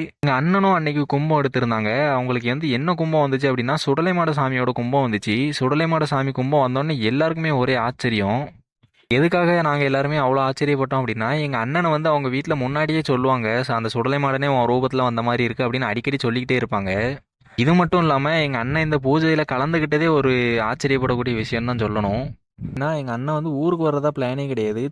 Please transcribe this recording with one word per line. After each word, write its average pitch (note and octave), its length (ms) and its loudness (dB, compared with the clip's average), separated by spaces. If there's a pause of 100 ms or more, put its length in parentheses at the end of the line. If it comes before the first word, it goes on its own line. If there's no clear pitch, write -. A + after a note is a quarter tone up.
(180)
எங்க C#3+ 160 2
அண்ணனும் F#3 400 2
அன்னைக்கு D3+ 320 0
கும்பம் D3 340 0
எடுத்திருந்தாங்க. A#2 500 0 (200)
அவங்களுக்கு B2+ 380 -2
வந்து D3 220 -2
என்ன D3 240 0
கும்பம் D#3+ 300 2
வந்துச்சு C3+ 240 0
அப்படின்னா, B2+ 320 0
சுடலைமாட E3 520 0
சாமியோட C3 400 0
கும்பம் B2 340 0
வந்துச்சு. G#2+ 300 -2 (180)
சுடலைமாட D3+ 480 0
சாமி C3+ 300 -2
கும்பம் C3+ 320 2
வந்தோடனே C#3 360 -2
எல்லாருக்குமே D#3 520 0
ஒரே B2+ 240 2
ஆச்சரியம். A2+ 680 0 (680)
எதுக்காக E3+ 400 4 (120)
நாங்க C#3+ 220 0
எல்லாருமே C#3 340 0
அவ்வளோ C3+ 220 2
ஆச்சரியப்பட்டோம் C3+ 600 0
அப்படின்னா, A2+ 280 -2 (120)
எங்க C#3 180 -2
அண்ணனை D#3 320 0
வந்து D#3 180 0
அவங்க C#3+ 200 0
வீட்ல C#3 260 -2
முன்னாடியே D3+ 500 0
சொல்லுவாங்க, B2+ 440 2 (120)
"ச-, B2 140 -2
அந்த A2+ 140 -2
சுடலைமாடனே C3+ 600 0
உன் B2 200 2
ரூபத்துல B2+ 340 2
வந்த A#2 200 0
மாதிரி A#2+ 220 0
இருக்கு" A#2 200 -2
அப்படின்னு B2 240 -2
அடிக்கடி A#2+ 300 -2
சொல்லிக்கிட்டே B2 400 0
இருப்பாங்க. G2+ 340 -2 (640)
இது C3+ 160 4
மட்டும் F3 260 4
இல்லாம C#3+ 260 2 (160)
எங்க C3+ 160 -2
அண்ணன் C#3+ 260 -2
இந்த D3+ 180 0
பூஜையில D#3 420 2
கலந்துக்கிட்டதே D3+ 640 0
ஒரு C3+ 240 4 (300)
ஆச்சரியப்படக்கூடிய B2+ 720 0
விஷயம் A#2 320 -4
தான் A#2+ 160 -2
சொல்லணும். G#2 400 0 (420)
ஏன்னா C#3 320 -6
எங்க C3 160 -6
அண்ணன் C3+ 220 -4
வந்து D#3 180 -2
ஊருக்கு E3 320 0
வர்றதா D3 240 0
பிளானே C#3 380 -2
கிடையாது. A2 460 -2